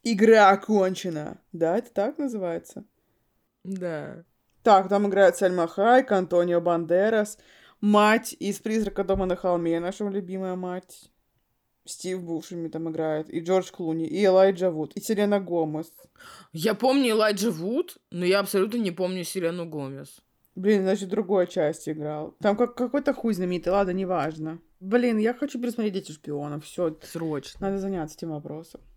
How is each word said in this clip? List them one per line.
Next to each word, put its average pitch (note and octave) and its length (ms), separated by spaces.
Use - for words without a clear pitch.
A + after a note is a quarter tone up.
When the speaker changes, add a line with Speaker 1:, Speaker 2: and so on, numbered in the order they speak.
Speaker 1:
«Игра A3 460
окончена». F#3+ 880
Да, F3 260
это A#3+ 140
так A#3+ 260
называется? G3+ 680
Speaker 2:
Да. E3 600
Speaker 1:
Так, F#3+ 260
там G3+ 200
играют F#3+ 280
Сальма F3+ 300
Хайек, A#3 460
Антонио F3 480
Бандерас, F3 800
мать G#3 580
из G3 200
«Призрака G#3+ 460
дома F#3+ 220
на F3+ 100
холме», E3+ 440
наша F#3+ 280
любимая F#3+ 480
мать. F3+ 540
Стив F#3 360
Бушеми E3 460
там E3 220
играет, D#3 420
и E3+ 80
Джордж F#3 300
Клуни, E3 360
и G3 180
Элайджа F#3 460
Вуд, D#3 240
и G3+ 60
Селена G#3 400
Гомес. E3 520
Speaker 2:
Я F#3+ 220
помню C4 360
Элайджа G#3+ 400
Вуд, A3 480
но F3 140
я F#3+ 160
абсолютно G3 380
не G3+ 120
помню F3+ 340
Селену E3+ 420
Гомес. C#3+ 540
Speaker 1:
Блин, G3 280
значит, F#3+ 280
другой F#3+ 360
части D#3+ 440
играл. D3+ 500
Там G#3 160
как-, A#3+ 200
какой-то C#4 360
хуй A3+ 220
знаменитый, F3+ 380
ладно, G3 180
неважно. E3 680
Блин, A3+ 380
я A3+ 160
хочу C4 260
пересмотреть A3+ 340
«Дети F#3+ 180
шпионов», D3 520
все. D#3+ 380
Speaker 2:
Срочно. D#3+ 680
Speaker 1:
Надо G3 100
заняться F#3 380
этим E3 140
вопросом. D3+ 500